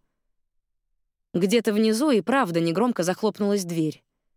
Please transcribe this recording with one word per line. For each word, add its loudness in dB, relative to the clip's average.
Где-то 2
внизу 2
и 4
правда 0
негромко 0
захлопнулась -2
дверь. -4